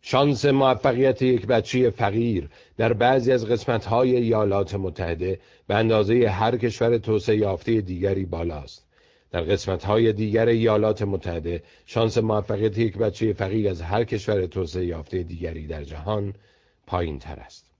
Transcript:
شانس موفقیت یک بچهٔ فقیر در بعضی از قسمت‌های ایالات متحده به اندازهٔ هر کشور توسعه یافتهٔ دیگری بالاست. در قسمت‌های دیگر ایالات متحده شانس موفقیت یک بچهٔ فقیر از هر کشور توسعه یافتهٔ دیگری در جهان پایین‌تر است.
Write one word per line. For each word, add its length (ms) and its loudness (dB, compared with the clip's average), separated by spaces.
شانس 420 2
موفقیت 760 2
یک 260 2
بچهٔ 420 2
فقیر 600 -2
در 160 2
بعضی 380 4
از 140 2
قسمت‌های 680 0
ایالات 600 0
متحده 640 -4
به 80 0
اندازهٔ 520 4
هر 300 0
کشور 400 0
توسعه 400 0
یافتهٔ 440 0
دیگری 440 -2
بالاست. 600 -8
در 100 -2
قسمت‌های 720 2
دیگر 320 0
ایالات 560 2
متحده 600 -4
شانس 320 0
موفقیت 600 0
یک 200 0
بچهٔ 360 0
فقیر 360 -2
از 120 -4
هر 220 0
کشور 420 -2
توسعه 400 -4
یافتهٔ 380 -6
دیگری 440 -10
در 160 -8
جهان 500 -6
پایین‌تر 520 -6
است. 260 -20